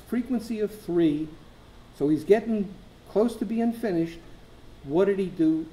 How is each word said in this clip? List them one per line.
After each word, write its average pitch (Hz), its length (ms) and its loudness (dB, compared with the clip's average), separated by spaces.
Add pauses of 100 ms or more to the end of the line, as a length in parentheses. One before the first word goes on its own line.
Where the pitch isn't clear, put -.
frequency 233 540 -4
of 208 100 -2
three, 160 580 0 (680)
so 139 120 0
he's 151 160 2
getting 214 440 2 (420)
close 233 260 2
to - 80 -4
being 226 280 0
finished. 170 460 -2 (640)
What 151 200 2
did 196 140 0
he 196 80 0
do 160 460 0